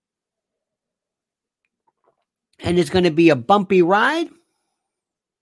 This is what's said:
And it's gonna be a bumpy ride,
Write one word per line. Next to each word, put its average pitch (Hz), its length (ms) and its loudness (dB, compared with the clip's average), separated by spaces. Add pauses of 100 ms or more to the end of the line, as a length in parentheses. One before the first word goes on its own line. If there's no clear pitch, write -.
(2500)
And 175 220 -4
it's 160 100 -4
gonna 180 220 0
be 165 180 2
a 147 60 4
bumpy 190 480 0
ride, 247 480 -2 (1120)